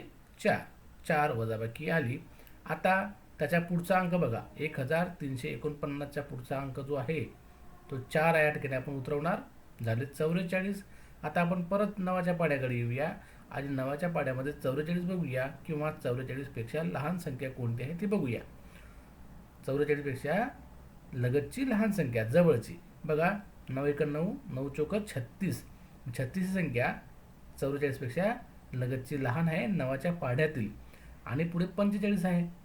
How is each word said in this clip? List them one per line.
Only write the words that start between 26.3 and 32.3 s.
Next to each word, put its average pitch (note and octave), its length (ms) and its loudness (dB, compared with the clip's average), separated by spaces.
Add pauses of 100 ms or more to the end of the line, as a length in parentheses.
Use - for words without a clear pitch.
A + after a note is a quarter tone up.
ही F#3+ 80 0
संख्या C#3+ 400 2 (640)
चौवेचाळीसपेक्षा C#3 720 0 (420)
लगतची B2+ 500 -2
लहान D#3 240 2
आहे F3+ 180 2
नवाच्या D3 460 0
पाढ्यातील C3+ 560 2 (580)
आणि C#3+ 180 0
पुढे F3 220 2
पंचेचाळीस G3+ 580 2
आहे. F3 220 4 (180)